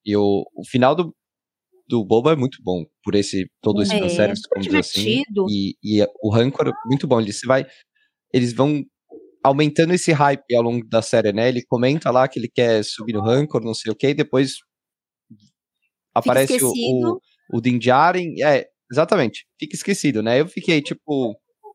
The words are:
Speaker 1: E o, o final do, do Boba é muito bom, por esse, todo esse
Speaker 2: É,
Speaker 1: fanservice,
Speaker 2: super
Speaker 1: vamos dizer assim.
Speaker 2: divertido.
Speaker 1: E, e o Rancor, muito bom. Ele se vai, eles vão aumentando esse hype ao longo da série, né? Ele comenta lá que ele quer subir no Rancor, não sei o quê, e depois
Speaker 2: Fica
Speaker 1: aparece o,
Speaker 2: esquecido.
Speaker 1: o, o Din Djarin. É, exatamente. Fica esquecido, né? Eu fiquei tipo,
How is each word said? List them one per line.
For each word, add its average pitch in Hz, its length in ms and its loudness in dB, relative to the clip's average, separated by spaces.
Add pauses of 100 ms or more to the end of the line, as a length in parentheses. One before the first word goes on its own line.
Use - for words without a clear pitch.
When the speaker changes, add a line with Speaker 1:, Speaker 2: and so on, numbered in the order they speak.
Speaker 1:
E 104 100 0
o, 101 280 2 (100)
o 87 100 -14
final 127 300 2
do, 165 200 -4 (760)
do 117 160 0
Boba 117 280 2
é 160 40 2
muito 127 260 -6
bom, 90 240 -6 (160)
por 104 140 -2
esse, 98 340 -2 (100)
todo 104 220 0
esse 98 120 0
Speaker 2:
É, - 40 0
Speaker 1:
fanservice, 101 440 0
Speaker 2:
super - 120 -6
Speaker 1:
vamos 98 140 -4
dizer 98 100 0
assim. - 240 -4
Speaker 2:
divertido. 196 480 -2
Speaker 1:
E, 98 320 -2
e 104 240 2 (160)
o 107 80 0
Rancor, 127 420 0 (140)
muito 139 200 -2
bom. 123 140 4
Ele 101 120 -4
se - 140 -10
vai, 131 200 2 (680)
eles 120 220 0
vão 139 280 0 (600)
aumentando 151 520 2
esse 175 180 0
hype 143 420 0
ao 117 80 4
longo 117 240 -4
da 113 140 0
série, 110 320 0
né? 113 160 0
Ele 123 160 -2
comenta 131 460 0
lá 127 180 4
que - 100 -12
ele 113 80 -6
quer 113 380 0
subir 110 300 -8
no 104 80 -2
Rancor, 127 420 0
não 113 80 -6
sei - 180 -8
o 107 60 -8
quê, 135 140 0
e 147 40 -2
depois 139 420 -2 (760)
Speaker 2:
Fica 104 100 -20 (760)
Speaker 1:
aparece 127 380 0
o, 254 40 2
Speaker 2:
esquecido. 127 640 -2 (300)
Speaker 1:
o, - 60 -4
o 117 40 0
Din 123 180 0
Djarin. 156 640 2
É, 143 240 2 (260)
exatamente. 151 540 0 (120)
Fica 156 160 -12
esquecido, 147 480 -2
né? 117 180 2
Eu 160 60 0
fiquei 170 360 -2
tipo, 135 520 -4 (400)